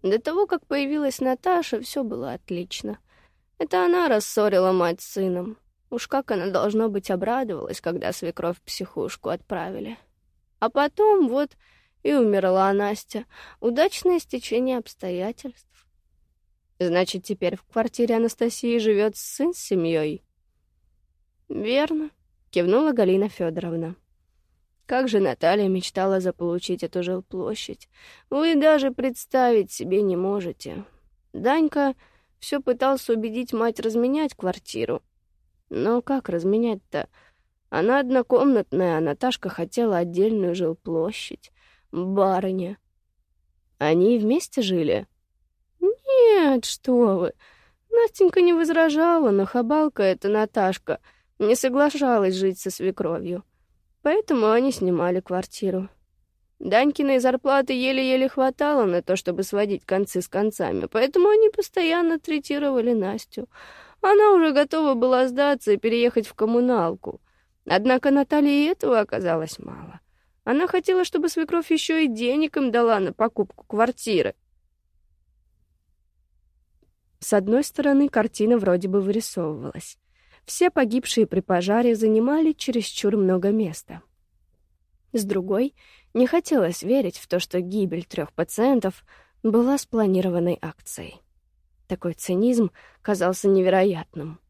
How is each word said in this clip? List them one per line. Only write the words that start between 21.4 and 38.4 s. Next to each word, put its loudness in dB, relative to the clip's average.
Верно, -2
кивнула 2
Галина 2
Фёдоровна. -6
Как 0
же 2
Наталья 2
мечтала -2
заполучить -4
эту -6
жилплощадь. -8
Вы 2
даже 4
представить 0
себе -2
не 0
можете. -6
Данька 0
всё -6
пытался 0
убедить -6
мать -2
разменять 0
квартиру. -6
Но -2
как -6
разменять-то? -2
Она 0
однокомнатная, 0